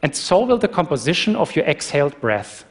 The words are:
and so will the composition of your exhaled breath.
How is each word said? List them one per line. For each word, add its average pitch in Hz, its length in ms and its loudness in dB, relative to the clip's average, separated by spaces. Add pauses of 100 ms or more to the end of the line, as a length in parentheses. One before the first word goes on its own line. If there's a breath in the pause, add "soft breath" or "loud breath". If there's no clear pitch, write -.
and 147 140 -2
so 190 280 2
will 247 140 2
the 214 80 0
composition 165 680 0
of 202 180 -2
your 160 100 2
exhaled 143 560 0
breath. 107 500 -4